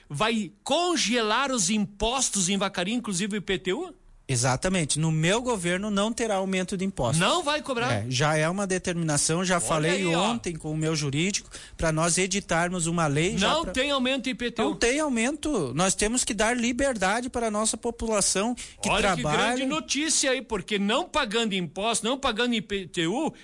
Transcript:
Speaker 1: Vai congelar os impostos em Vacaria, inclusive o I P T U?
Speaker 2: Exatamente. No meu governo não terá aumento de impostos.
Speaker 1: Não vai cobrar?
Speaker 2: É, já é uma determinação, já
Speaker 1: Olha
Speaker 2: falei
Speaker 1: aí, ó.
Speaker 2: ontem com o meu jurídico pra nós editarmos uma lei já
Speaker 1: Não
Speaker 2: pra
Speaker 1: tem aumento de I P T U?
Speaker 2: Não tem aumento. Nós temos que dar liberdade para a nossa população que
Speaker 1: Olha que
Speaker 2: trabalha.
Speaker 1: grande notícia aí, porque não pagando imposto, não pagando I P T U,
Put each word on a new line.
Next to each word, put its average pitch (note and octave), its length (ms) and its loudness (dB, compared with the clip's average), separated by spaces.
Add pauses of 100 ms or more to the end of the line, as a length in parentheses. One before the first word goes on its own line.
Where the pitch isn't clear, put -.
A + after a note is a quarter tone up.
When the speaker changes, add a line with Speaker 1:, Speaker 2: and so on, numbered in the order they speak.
Speaker 1:
Vai G#3 440 0 (100)
congelar B3 880 2
os A#3+ 180 0
impostos A3 800 0
em G3+ 100 2
Vacaria, G3 380 -2
inclusive G#3 400 -4
o - 20 -2
I G3 40 -4
P F#3+ 180 -2
T F#3 140 -2
U? E4 200 -6 (380)
Speaker 2:
Exatamente. C3+ 680 0
No D#3+ 120 2
meu E3+ 300 2
governo G3+ 480 -2
não G#3 240 0
terá A3+ 220 -2
aumento F#3+ 420 0
de F3+ 80 -2
impostos. D3 320 0
Speaker 1:
Não B3+ 240 4
vai D4+ 220 -2
cobrar? A#3 280 -2
Speaker 2:
É, G#2+ 180 -2
já D3 280 2
é D#3 100 2
uma G3 200 -2
determinação, E3+ 760 0
já F3+ 120 2
Speaker 1:
Olha E3+ 100 0
Speaker 2:
falei D#3 260 2
Speaker 1:
aí, F#3+ 140 0
ó. E3+ 160 2
Speaker 2:
ontem G#3 340 -2
com D3+ 160 -8
o D#3 60 -4
meu D#3 180 0
jurídico D3+ 540 -2 (260)
pra D#3+ 160 0
nós E3 240 2
editarmos F3+ 720 0
uma E3+ 220 2
lei D#3 320 0
já G#3+ 120 2
Speaker 1:
Não D#4+ 120 2
Speaker 2:
pra C#4+ 100 -6
Speaker 1:
tem C4 160 0
aumento C4 360 0
de C4 40 -2
I B3 60 -2
P A#3+ 160 -4
T A#3 100 -2
U? A#3+ 40 2
Speaker 2:
Não D4 100 0
tem B3 240 2
aumento. B3+ 760 0
Nós F#3 220 2
temos A3 280 0
que A#3 120 -4
dar A3 200 2
liberdade A#3+ 720 0
para A#3+ 200 -2
a G#3+ 40 -2
nossa G#3+ 240 0
população A3+ 800 0
que - 340 -8
Speaker 1:
Olha F#3+ 280 2
que D3+ 80 -2
Speaker 2:
trabalha. F3+ 320 2
Speaker 1:
grande C4 100 -2
notícia D4+ 640 0
aí, C4 140 0
porque G#3 340 -4
não A3+ 320 0
pagando A3+ 460 0
imposto, F#3+ 500 -2
não B3 100 0
pagando B3 380 0
I A3 80 0
P G3 240 -6
T E3 220 -2
U, B3 260 -2 (100)